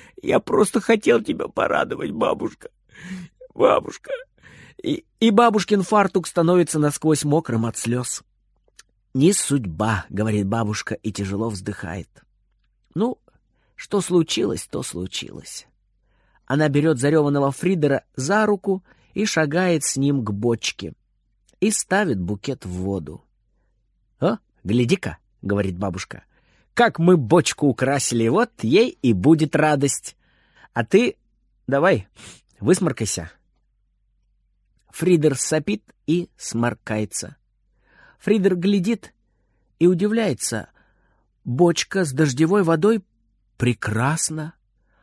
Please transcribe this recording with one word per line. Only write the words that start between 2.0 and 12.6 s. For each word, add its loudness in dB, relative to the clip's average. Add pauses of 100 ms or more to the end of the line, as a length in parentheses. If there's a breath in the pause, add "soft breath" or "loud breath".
бабушка. -4 (880 loud breath)
Бабушка!» 0 (680 soft breath)
И, -6 (140)
и 4
бабушкин 2
фартук 0
становится 2
насквозь 0
мокрым 0
от -6
слёз. -6 (880)
«Не 4
судьба», -2
говорит 0
бабушка -4
и -8
тяжело -4
вздыхает. -10 (840)